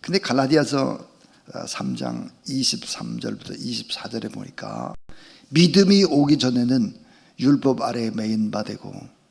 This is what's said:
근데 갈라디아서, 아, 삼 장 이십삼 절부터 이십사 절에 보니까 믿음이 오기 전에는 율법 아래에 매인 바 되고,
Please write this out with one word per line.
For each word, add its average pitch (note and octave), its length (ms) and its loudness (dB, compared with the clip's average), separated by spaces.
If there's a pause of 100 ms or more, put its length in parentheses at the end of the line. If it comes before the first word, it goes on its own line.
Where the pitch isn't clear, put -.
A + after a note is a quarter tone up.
근데 F#3 180 0
갈라디아서, C3+ 880 0 (440)
아, - 140 -12
삼 - 280 -6
장 A#1+ 340 -8 (180)
이십삼 - 720 -4
절부터 G#2 340 -8
이십사 - 560 -8
절에 A2 200 -8
보니까 A#1+ 640 -10 (560)
믿음이 F#3 560 6
오기 C#3+ 320 4
전에는 B2 580 2 (440)
율법 C3 420 2
아래에 A#2 300 -2
매인 A2 400 -2
바 G#2 120 -4
되고, G2 300 -10 (380)